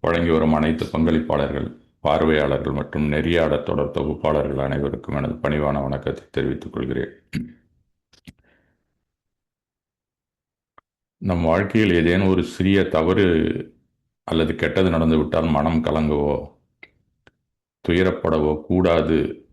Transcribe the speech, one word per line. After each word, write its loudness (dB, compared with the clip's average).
வழங்கி 0
வரும் 2
அனைத்து 0
பங்களிப்பாளர்கள், -2
பார்வையாளர்கள் 0
மற்றும் -2
நெறியாளர் 0
தொடர் -2
தொகுப்பாளர்கள் -2
அனைவருக்கும் -4
எனது -4
பணிவான -2
வணக்கத்தை -6
தெரிவித்துக் -6
கொள்கிறேன். -6
நம் -2
வாழ்க்கையில் 2
ஏதேனும் 4
ஒரு 2
சிறிய 2
தவறு 2
அல்லது 0
கெட்டது 0
நடந்து 2
விட்டால் 0
மனம் 2
கலங்கவோ 0
துயரப்படவோ 2
கூடாது. 2